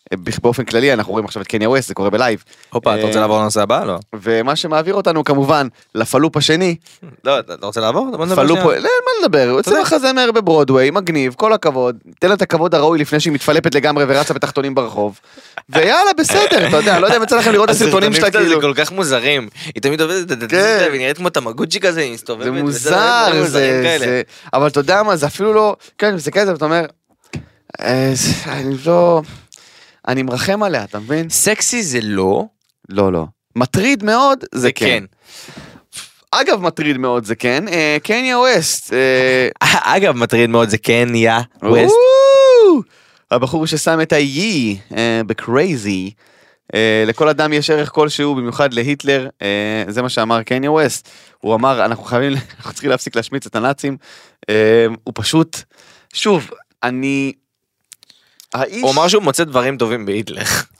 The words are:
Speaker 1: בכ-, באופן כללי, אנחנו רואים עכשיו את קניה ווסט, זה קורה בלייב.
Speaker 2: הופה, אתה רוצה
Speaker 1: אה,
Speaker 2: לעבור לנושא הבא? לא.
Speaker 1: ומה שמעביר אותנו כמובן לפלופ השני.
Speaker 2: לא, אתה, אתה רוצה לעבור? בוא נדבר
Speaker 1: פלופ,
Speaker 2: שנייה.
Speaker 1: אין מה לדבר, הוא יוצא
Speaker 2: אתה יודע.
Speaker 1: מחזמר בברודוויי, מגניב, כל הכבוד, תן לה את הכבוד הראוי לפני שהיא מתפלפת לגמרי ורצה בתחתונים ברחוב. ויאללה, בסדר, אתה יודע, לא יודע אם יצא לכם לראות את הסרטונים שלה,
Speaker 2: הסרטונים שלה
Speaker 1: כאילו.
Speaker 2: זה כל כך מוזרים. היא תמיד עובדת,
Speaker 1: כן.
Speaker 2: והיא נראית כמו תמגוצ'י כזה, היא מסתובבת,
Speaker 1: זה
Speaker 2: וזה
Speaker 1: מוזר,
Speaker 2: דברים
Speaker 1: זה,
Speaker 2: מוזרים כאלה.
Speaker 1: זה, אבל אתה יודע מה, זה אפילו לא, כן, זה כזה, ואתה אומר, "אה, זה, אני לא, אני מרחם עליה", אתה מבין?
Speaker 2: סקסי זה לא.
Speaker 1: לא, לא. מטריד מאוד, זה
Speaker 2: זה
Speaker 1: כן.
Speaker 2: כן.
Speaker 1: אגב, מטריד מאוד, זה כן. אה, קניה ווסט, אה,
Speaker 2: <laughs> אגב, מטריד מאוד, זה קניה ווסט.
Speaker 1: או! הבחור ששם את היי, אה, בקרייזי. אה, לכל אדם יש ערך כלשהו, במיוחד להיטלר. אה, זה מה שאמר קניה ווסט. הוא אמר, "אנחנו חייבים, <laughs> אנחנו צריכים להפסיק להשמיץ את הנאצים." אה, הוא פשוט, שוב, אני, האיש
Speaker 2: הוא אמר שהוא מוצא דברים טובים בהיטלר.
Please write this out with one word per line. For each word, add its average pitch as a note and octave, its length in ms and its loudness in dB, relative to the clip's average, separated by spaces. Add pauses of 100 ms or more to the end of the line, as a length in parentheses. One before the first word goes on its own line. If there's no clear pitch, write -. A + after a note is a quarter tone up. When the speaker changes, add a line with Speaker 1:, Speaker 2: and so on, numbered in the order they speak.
(140)
Speaker 1:
בכ-, F#2+ 280 -6
באופן A#2+ 220 0
כללי, B2 300 0
אנחנו G#2 180 -4
רואים G#2+ 140 -4
עכשיו G2+ 160 -10
את F#2+ 60 -12
קניה A2 220 -2
ווסט, C3 180 0
זה G2 60 -10
קורה G2 160 -2
בלייב. A2 340 0 (260)
Speaker 2:
הופה, A2+ 260 -2
אתה A2 80 -4
רוצה G#2+ 120 0
Speaker 1:
אה, A2 60 0
Speaker 2:
לעבור G#2+ 180 2
לנושא G#2+ 220 0
הבא? A#2+ 240 0
לא. F#2+ 120 -4 (180)
Speaker 1:
ומה A2+ 400 -2
שמעביר D#3 400 -2
אותנו E3+ 280 0
כמובן C#3 440 2 (280)
לפלופ C3+ 420 0
השני. E3 380 0 (480)
Speaker 2:
לא, C3+ 160 2
אתה, F2 140 -10
אתה E2+ 120 -14
רוצה A2 160 -6
לעבור? C#3 260 0 (100)
בוא D#3+ 80 -4
נדבר F3 200 2
Speaker 1:
פלופ, F3 140 4
Speaker 2:
שנייה. E3+ 160 2
Speaker 1:
אין - 100 -4
מה B4 420 0
לדבר, C#3 220 2
הוא B2+ 100 2
יוצא - 120 2
Speaker 2:
אתה D#4+ 80 4
יודע. - 20 2
Speaker 1:
מחזמר C4 500 2
בברודוויי, D3 600 4
מגניב, D#3+ 460 -2
כל A3 160 2
הכבוד, C3 420 0 (240)
תן E3+ 80 2
לה F#3+ 60 4
את G3 80 0
הכבוד E3+ 340 0
הראוי D#3 240 4
לפני D3 200 0
שהיא D3+ 140 -2
מתפלפת D3+ 420 0
לגמרי D3 320 2
ורצה C#3 260 2
בתחתונים C3+ 420 -4
ברחוב. G#2 440 -4 (500)
ויאללה, C4+ 480 2
בסדר, F#4+ 500 2
אתה D#3 100 2
יודע, F#3 220 2
לא F3+ 60 2
יודע A#3 120 4
אם A3+ 60 0
יצא A3 140 0
לכם A3+ 140 2
לראות G#3+ 180 4
את A3 60 2
הסרטונים G#3 380 2
שלה, G#3 140 2
Speaker 2:
הסרטונים G3+ 220 2
שלה D#3+ 120 2
Speaker 1:
כאילו. - 0 - (120)
Speaker 2:
זה C#3+ 80 0
כל D3+ 40 0
כך D3+ 60 -10
מוזרים. C3+ 580 -2 (260)
היא A2+ 60 -12
תמיד C#3+ 200 0
עובדת, D#3 500 -4
Speaker 1:
כן. G3 380 2
Speaker 2:
והיא C3+ 120 -4
נראית C3+ 160 -2
כמו F3+ 120 -2
תמגוצ'י D#3+ 500 -4
כזה, F3 220 0
היא B2+ 120 -4
מסתובבת, A2+ 300 -10
Speaker 1:
זה B2 80 -4
Speaker 2:
וזה C3+ 120 -4
Speaker 1:
מוזר, C#3 260 -4 (380)
Speaker 2:
דברים E3 100 2
Speaker 1:
זה, D3+ 60 0
Speaker 2:
מוזרים C3+ 400 0
כאלה. D#3 220 0
Speaker 1:
זה, B2 160 -2 (320)
אבל C#3 140 2
אתה D3 120 -2
יודע F#3 240 2
מה, G#3 120 0
זה C#3+ 120 -2
אפילו G3+ 260 -2
לא, G#3+ 220 2 (220)
כן, G#3 200 0
זה D3 140 -8
כזה, G3 220 0
ואתה D#3 120 -4
אומר, E3 200 0 (960)
"אה, C3 320 0
זה, C3 180 -2 (200)
אני C3+ 240 -6 (100)
לא, E3+ 360 4 (840)
אני C3 160 -2
מרחם C3 400 -2
עליה", D#3 200 -2
אתה G#2 160 -12
מבין? D3+ 300 -6
Speaker 2:
סקסי G#3+ 540 -2
זה C3 200 -4
לא. G2+ 420 0 (440)
Speaker 1:
לא, F#2+ 240 0
לא. E2 120 -2 (300)
מטריד G3 480 0
מאוד, C4 360 2 (120)
זה B2+ 100 -6
Speaker 2:
זה B2 100 2
Speaker 1:
כן. - 140 -4
Speaker 2:
כן. A#2 180 0 (1300)
Speaker 1:
אגב, C4 300 0
מטריד D#3 360 -2
מאוד, B2 280 0
זה A2 100 -4
כן. B2+ 320 -2
אה, D#3 360 0
קניה B3 360 -2
ווסט, A#3 540 0
אה, B2+ 540 2 (140)
Speaker 2:
<laughs> C3+ 340 2
אגב, F#3+ 200 2
מטריד A#2 340 2
מאוד, A#2 200 2
זה G#2+ 80 -2
קניה A#2 600 2 (240)
ווסט. A#2 300 4
Speaker 1:
או! B4+ 840 6 (520)
הבחור C3 360 0
ששם D#3+ 340 0
את D#3+ 120 0
היי, C#3+ 640 0 (200)
אה, A2+ 300 0
בקרייזי. G#2+ 840 -2 (640)
אה, A2 320 2
לכל D3+ 220 2
אדם D3+ 240 0
יש D3 160 0
ערך D3 240 0
כלשהו, D3 420 0
במיוחד B2+ 380 -2
להיטלר. C#3 540 -2 (140)
אה, G2+ 60 -6 (400)
זה G#2+ 140 -4
מה B2+ 80 -2
שאמר A2+ 340 -2
קניה C3 280 -2
ווסט. D3+ 380 0 (300)
הוא A2 160 -2
אמר, A#2+ 300 2
"אנחנו G#2+ 180 -4
חייבים, B2+ 300 -2
<laughs> - 240 -10
אנחנו - 160 -16
צריכים D3 160 -6
להפסיק B2+ 260 -4
להשמיץ B2 300 -6
את G#2+ 100 -10
הנאצים." C3+ 420 -4 (520)
אה, G#2+ 60 0 (480)
הוא B2 140 -10
פשוט, D#3+ 400 0 (560)
שוב, F3 360 -2 (340)
אני, C3+ 500 -4 (1200)
האיש C#3 280 -6
Speaker 2:
הוא B3 100 0
אמר A#3+ 160 2
שהוא G#3 160 2
מוצא D#3 200 0
דברים C3+ 340 -2
טובים A#2 280 -2
בהיטלר. G#2 360 -6 (380)